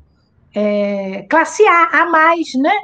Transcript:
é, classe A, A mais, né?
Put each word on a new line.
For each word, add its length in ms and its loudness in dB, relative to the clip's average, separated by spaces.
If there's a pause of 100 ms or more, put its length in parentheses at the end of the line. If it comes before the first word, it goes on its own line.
(540)
é, 760 -4
classe 380 0
A, 360 2
A 80 -2
mais, 440 2
né? 300 0